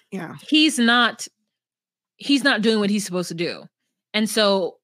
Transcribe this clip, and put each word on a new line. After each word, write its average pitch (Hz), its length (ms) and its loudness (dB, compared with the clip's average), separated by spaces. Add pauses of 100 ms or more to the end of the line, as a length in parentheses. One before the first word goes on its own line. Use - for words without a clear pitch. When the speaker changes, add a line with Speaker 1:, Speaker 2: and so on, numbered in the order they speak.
(120)
Speaker 1:
yeah. 180 300 -10
Speaker 2:
he's 311 380 2
not, 240 480 2 (880)
he's 277 280 -2
not 254 180 2
doing 220 180 2
what 202 100 0
he's 208 160 -2
supposed 180 220 -4
to 175 60 -10
do. 156 320 -8 (480)
And 214 160 0
so 196 540 0